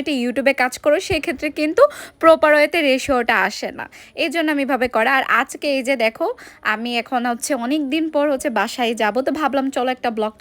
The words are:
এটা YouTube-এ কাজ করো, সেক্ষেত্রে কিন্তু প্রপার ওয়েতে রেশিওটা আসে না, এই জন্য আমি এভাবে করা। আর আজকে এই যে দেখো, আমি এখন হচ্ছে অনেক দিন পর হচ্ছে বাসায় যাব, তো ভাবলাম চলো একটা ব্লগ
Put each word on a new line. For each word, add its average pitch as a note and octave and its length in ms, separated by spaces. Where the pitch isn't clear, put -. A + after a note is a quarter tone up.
এটা D4+ 100
YouTube-এ B3 380
কাজ B3 120
করো, D4+ 140
সেক্ষেত্রে D#4 380
কিন্তু E4 240
প্রপার D#4+ 340
ওয়েতে D4+ 220
রেশিওটা A#3+ 460
আসে G#3 220
না, B2 60
এই D#4+ 100
জন্য D#4+ 220
আমি C#4 120
এভাবে B3 200
করা। A3+ 200
আর C4 60
আজকে D4 260
এই C4 100
যে C#4 80
দেখো, A3 220
আমি A3+ 160
এখন B3 200
হচ্ছে A#3+ 200
অনেক D4+ 160
দিন D#4+ 120
পর C#4+ 180
হচ্ছে C#4 160
বাসায় A3+ 420
যাব, G#3 140
তো E4 140
ভাবলাম C4+ 360
চলো B3+ 200
একটা B3+ 220
ব্লগ G#3+ 240